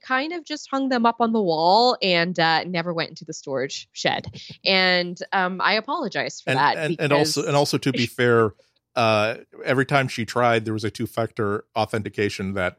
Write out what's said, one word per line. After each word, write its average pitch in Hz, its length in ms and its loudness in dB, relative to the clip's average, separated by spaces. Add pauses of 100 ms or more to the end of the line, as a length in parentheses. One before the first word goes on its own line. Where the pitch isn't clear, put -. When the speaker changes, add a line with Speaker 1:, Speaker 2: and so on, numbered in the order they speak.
Speaker 1:
kind 269 280 -2
of 339 120 -10
just - 260 -10
hung 269 180 -2
them 240 180 2
up 226 140 2
on 226 120 0
the 220 100 2
wall 185 600 4
and, 175 360 2
uh, 160 260 4
never 170 280 -4
went 165 180 -4
into 165 140 -20
the 160 100 -12
storage 135 580 -6
shed. - 420 -2
Speaker 2:
<laughs> - 60 -16 (260)
Speaker 1:
And, 180 520 2 (140)
um, 185 280 0
I 190 140 2
apologize 220 680 -4
for 135 100 -4
Speaker 2:
And, 131 80 0
Speaker 1:
that 139 180 2
Speaker 2:
and, 160 220 -4
and 147 140 0
also, 147 300 2
Speaker 1:
because 156 60 -6
Speaker 2:
and 143 80 0
also, 139 220 2
to 135 140 0
be 120 140 -2
Speaker 1:
<laughs> - 140 -6
Speaker 2:
fair, 117 340 4 (420)
uh, 110 400 2 (280)
every 135 200 2
time 135 240 0
she 113 160 -6
tried, 117 400 2
there 110 80 -4
was 110 120 -4
a 104 60 -4
two-factor 110 720 -4 (120)
authentication 104 800 -2
that 90 240 -2